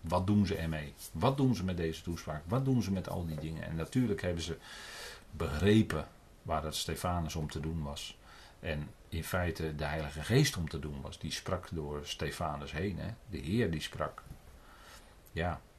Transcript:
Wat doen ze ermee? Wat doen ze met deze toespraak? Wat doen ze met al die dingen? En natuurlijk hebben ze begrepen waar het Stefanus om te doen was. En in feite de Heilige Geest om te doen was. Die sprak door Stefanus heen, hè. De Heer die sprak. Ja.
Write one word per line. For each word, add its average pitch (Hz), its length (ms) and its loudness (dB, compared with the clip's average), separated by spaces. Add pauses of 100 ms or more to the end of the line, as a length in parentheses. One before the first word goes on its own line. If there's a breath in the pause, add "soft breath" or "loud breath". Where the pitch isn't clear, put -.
Wat 90 260 2
doen 104 180 8
ze 85 100 2
ermee? 78 380 -2 (180)
Wat 120 260 4
doen 131 180 6
ze 95 80 -2
met 90 140 0
deze 82 240 0
toespraak? 78 440 -4
Wat 123 200 2
doen 131 160 6
ze 95 100 0
met 92 180 0
al 90 160 -2
die 78 140 -2
dingen? 80 240 -4
En 80 120 -4
natuurlijk 98 460 2
hebben 87 220 0
ze 80 140 -4 (720 loud breath)
begrepen 85 760 4 (340)
waar 78 220 0
het 76 120 -2
Stefanus 82 600 0
om 76 140 -2
te - 100 -4
doen 80 240 -2
was. 71 340 -8 (420 loud breath)
En 73 300 -4 (200)
in 82 140 -2
feite 82 520 0
de 73 100 -2
Heilige 76 380 -2
Geest - 340 4
om 82 120 0
te 78 100 -4
doen 71 220 -6
was. 78 180 -10
Die 82 120 -4
sprak - 400 -2
door 76 320 -4
Stefanus 73 680 -4
heen, 82 280 -2
hè. 95 140 -4 (160)
De 101 80 -6
Heer 104 340 2
die 78 100 -2
sprak. - 420 -4 (1080 loud breath)
Ja. 82 300 -2 (160)